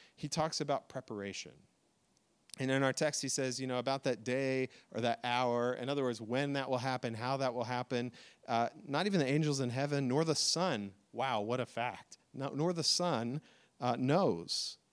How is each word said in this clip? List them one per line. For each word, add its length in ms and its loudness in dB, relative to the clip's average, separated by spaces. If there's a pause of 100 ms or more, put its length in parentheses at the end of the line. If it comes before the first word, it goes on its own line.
(160)
he 120 -8
talks 340 -2
about 260 -2
preparation. 640 -8 (1080)
And 100 -2
in 140 4
our 100 4
text, 280 0
he 80 -4
says, 300 -2
you 80 -4
know, 120 -2
about 240 -2
that 200 0
day 460 0 (220)
or 100 -4
that 220 2
hour, 500 2
in 160 -6
other 140 0
words, 180 -2
when 320 0
that 160 -2
will 80 0
happen, 380 -2
how 220 0
that 160 0
will 100 -2
happen, 480 -2 (360)
uh, 220 2 (160)
not 220 0
even 120 4
the 80 4
angels 340 2
in 100 0
heaven, 360 0
nor 160 4
the 120 2
Son, 580 0 (180)
wow, 300 0
what 180 0
a 60 0
fact, 520 -6 (160)
no, 160 -4
nor 220 0
the 120 -2
Son, 580 2 (380)
uh, 180 2
knows, 800 2 (160)